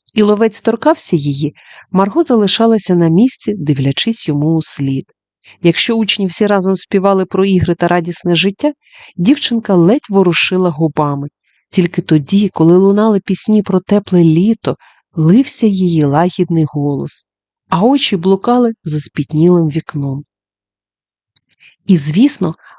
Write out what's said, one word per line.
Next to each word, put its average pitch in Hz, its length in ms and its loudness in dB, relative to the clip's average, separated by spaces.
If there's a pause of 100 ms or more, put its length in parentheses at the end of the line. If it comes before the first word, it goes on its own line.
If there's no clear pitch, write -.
(140)
і 214 80 2
ловець 208 380 0
торкався 226 560 0
її, 143 380 -4 (360)
Марго 196 320 0
залишалася 220 720 2
на 170 140 2
місці, 208 500 0
дивлячись 143 720 -2
йому 151 260 0
у 160 80 -2
слід. 135 420 -6 (580)
Якщо 175 320 2
учні 208 320 -2
всі 196 200 -2
разом 190 300 0
співали 190 480 0
про 190 200 -2
ігри 180 300 0
та 170 140 0
радісне 175 460 -2
життя, 196 380 -2 (440)
дівчинка 220 580 0
ледь 180 360 2
ворушила 185 600 0
губами. 147 580 -4 (420)
Тільки 175 320 -4
тоді, 180 460 0
коли 165 280 2
лунали 202 440 2
пісні 214 420 -2
про 185 180 -2
тепле 190 440 2
літо, 165 520 0 (380)
лився 196 520 2
її 180 380 0
лагідний 165 680 0
голос, 143 540 -6 (420)
а 170 140 -2
очі 262 340 0
блукали 226 560 0 (120)
за 151 160 -4
спітнілим 160 680 0
вікном. 143 560 -8 (1600)
І, 185 100 4
звісно, 165 580 0 (240)